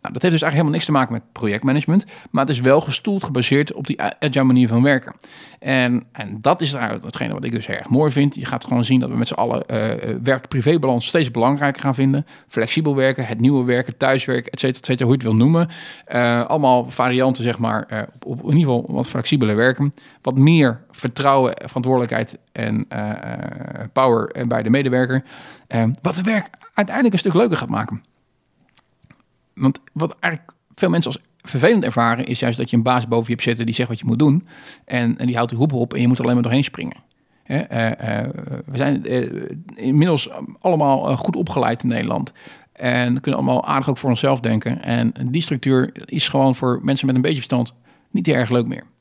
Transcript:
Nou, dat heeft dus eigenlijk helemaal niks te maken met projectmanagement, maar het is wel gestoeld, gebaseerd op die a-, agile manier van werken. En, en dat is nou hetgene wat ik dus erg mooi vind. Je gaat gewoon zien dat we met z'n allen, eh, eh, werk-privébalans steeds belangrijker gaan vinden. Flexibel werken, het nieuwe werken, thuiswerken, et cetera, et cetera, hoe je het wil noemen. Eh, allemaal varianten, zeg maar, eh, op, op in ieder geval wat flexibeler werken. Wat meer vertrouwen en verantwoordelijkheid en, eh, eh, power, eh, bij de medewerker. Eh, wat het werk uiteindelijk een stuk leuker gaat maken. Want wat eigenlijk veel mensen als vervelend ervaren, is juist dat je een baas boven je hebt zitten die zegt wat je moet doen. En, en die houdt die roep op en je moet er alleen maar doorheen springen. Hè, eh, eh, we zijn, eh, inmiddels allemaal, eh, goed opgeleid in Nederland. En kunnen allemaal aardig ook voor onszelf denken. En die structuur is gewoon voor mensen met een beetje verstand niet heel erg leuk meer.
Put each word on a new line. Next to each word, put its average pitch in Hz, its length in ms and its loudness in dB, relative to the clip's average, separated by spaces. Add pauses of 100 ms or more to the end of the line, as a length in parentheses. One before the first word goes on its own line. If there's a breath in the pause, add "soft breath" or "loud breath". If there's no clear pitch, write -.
Nou, - 120 -12
dat 120 80 -6
heeft 180 120 4
dus 156 100 2
eigenlijk 147 300 2
helemaal - 0 -
niks 160 120 -2
te - 60 -2
maken 127 220 2 (200)
met - 80 -10
projectmanagement, 135 640 2 (260 loud breath)
maar 135 140 2
het 131 100 0
is 120 60 -4
wel 135 200 6
gestoeld, 190 420 -4
gebaseerd 143 500 0
op - 140 -8
die - 140 -4
a-, - 180 -2
agile 139 240 0
manier 127 240 6
van 117 140 2
werken. 135 340 0 (440 loud breath)
En, 123 520 0
en 107 300 -12
dat 147 200 2
is 147 100 -2
nou 113 340 -6
hetgene 113 280 -6
wat 95 100 -8
ik 120 80 -4
dus 117 160 -6
erg - 220 -8
mooi 143 220 4
vind. 143 240 2
Je 127 100 -8
gaat 123 180 -6
gewoon 123 200 0
zien 127 160 4
dat 127 100 -2
we 123 80 -4
met 117 100 0
z'n - 60 -6
allen, 120 340 -2
eh, 113 240 -2
eh, 113 320 -6
werk-privébalans 131 840 0
steeds 151 240 0
belangrijker 135 500 0
gaan 135 140 0
vinden. 139 300 2 (220 loud breath)
Flexibel 143 480 -2
werken, 131 300 0
het 113 140 -6
nieuwe 131 240 4
werken, 123 340 -2
thuiswerken, 131 540 0
et - 80 -12
cetera, 131 200 -2
et - 60 -20
cetera, 127 200 0
hoe 123 120 4
je 127 60 -4
het 113 60 0
wil 110 160 6
noemen. 165 240 4 (360 loud breath)
Eh, 120 400 2
allemaal 127 440 2
varianten, 127 540 0
zeg 117 140 0
maar, 110 260 -2
eh, 107 180 -8 (180)
op, - 240 -10
op - 80 -2
in 147 60 6
ieder 147 160 4
geval 120 140 0
wat 131 220 -4
flexibeler 117 460 0
werken. 127 380 2 (280 loud breath)
Wat 131 160 -2
meer 139 440 6 (100)
vertrouwen 135 640 2
en - 120 -14
verantwoordelijkheid 123 720 -2 (120)
en, 110 380 -4
eh, 104 200 -6
eh, - 840 -10
power, 120 360 2
eh, 131 180 -6
bij 117 160 0
de 110 60 -4
medewerker. 127 540 2 (440 loud breath)
Eh, 117 160 0 (180)
wat 170 140 -2
het 180 100 -4
werk 214 240 -2 (240)
uiteindelijk 208 400 0
een 185 60 2
stuk 185 140 0
leuker 185 240 2
gaat 123 120 -6
maken. 110 340 -6 (1500)
Want 131 260 0 (140)
wat - 260 -4
eigenlijk - 340 -6 (220)
veel 185 140 2
mensen 165 220 2
als 135 100 -8 (200)
vervelend 175 420 2
ervaren, 117 420 0
is 123 140 -4
juist 120 180 0
dat 123 120 -4
je 120 80 2
een 113 60 2
baas 123 240 2
boven 117 180 0
je 117 60 -4
hebt 113 120 -4
zitten 117 220 -2
die 113 100 -2
zegt 123 140 -2
wat 113 100 -6
je - 60 -10
moet 117 140 0
doen. 151 280 4 (380 loud breath)
En, 120 320 -2
en - 80 -4
die 123 100 0
houdt 117 140 0
die 117 100 -6
roep 147 140 2
op 120 200 -2
en - 80 -2
je 120 60 4
moet 127 100 4
er 123 60 -4
alleen 123 120 2
maar 120 80 2
doorheen 123 200 2
springen. - 340 -8 (460)
Hè, - 140 -6
eh, 113 600 -4
eh, 117 100 -6 (360)
we 139 120 -10
zijn, 139 280 -2
eh, 123 240 -2 (460)
inmiddels 147 540 2 (300)
allemaal, 147 500 2
eh, - 80 0
goed - 180 -2
opgeleid 117 480 -2
in - 60 0
Nederland. - 440 -4 (400 loud breath)
En 123 480 0
kunnen 143 180 -2
allemaal 131 260 0
aardig 139 240 -2
ook 131 80 0
voor 139 120 -2
onszelf 131 300 2
denken. 117 440 -2
En 120 300 0 (100)
die 127 180 -2
structuur 131 500 0 (140)
is - 220 -4
gewoon 135 280 2
voor 127 280 -2
mensen 135 220 -2
met 131 100 2
een 127 60 2
beetje 151 160 0
verstand 123 360 -2 (380 soft breath)
niet 190 140 -2
heel 156 100 2
erg 123 140 0
leuk 120 180 2
meer. - 160 -8 (180)